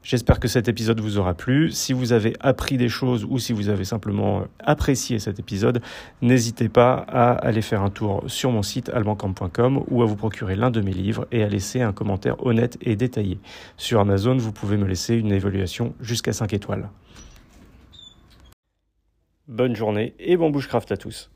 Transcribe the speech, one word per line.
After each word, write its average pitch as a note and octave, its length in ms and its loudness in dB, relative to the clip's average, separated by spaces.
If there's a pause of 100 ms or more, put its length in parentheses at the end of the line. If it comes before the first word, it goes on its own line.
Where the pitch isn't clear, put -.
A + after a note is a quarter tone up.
J'espère - 380 2
que B2 80 0
cet A#2+ 200 2
épisode A2+ 300 0
vous G#2 200 -2
aura F2+ 160 2
plu. C#3+ 380 2
Si - 200 -4
vous B2 220 2
avez A2 260 2
appris C3+ 380 0
des A#2+ 100 2
choses A#2+ 400 0
ou C3 100 -2
si A#2 140 -4
vous G#2 160 -2
avez F#2+ 160 0
simplement, G2+ 560 -2
euh, G2 40 -6 (160)
apprécié C#3 580 0
cet G2+ 200 -6
épisode, A#2+ 440 0 (400)
n'hésitez A#2 480 2
pas B2 240 6 (120)
à B2 260 4
aller A2+ 280 0
faire G#2+ 220 -2
un G2 80 2
tour G2+ 360 -4
sur - 240 -2
mon A2 120 2
site A2 260 -6
albancamp G2+ 460 -2
point F2+ 160 -6
com C3 400 2
ou A#2+ 120 4
à A#2 40 4
vous G#2 100 0
procurer G2+ 400 -4
l'un A#2+ 140 2
de A2+ 100 0
mes F#2+ 140 0
livres G2 380 -2
et A2+ 120 2
à G#2 60 0
laisser G2+ 320 -2
un G#2+ 100 0
commentaire G#2 540 -2
honnête A#2+ 340 2
et A2+ 160 0
détaillé. G#2 420 -2 (380)
Sur A2+ 240 2
Amazon, G2+ 380 4
vous A2+ 140 -2
pouvez G#2 260 -2
me G2 80 2
laisser F#2+ 300 0
une G#2+ 160 2
évaluation G2 680 0
jusqu'à A#2 320 -2
cinq - 220 -2
étoiles. G2+ 340 -4 (2500)
Bonne A#2+ 260 0
journée G#2+ 460 -2
et F3+ 160 2
bon E3 140 2
bushcraft C3 420 -2
à G2 40 -2
tous. - 400 -14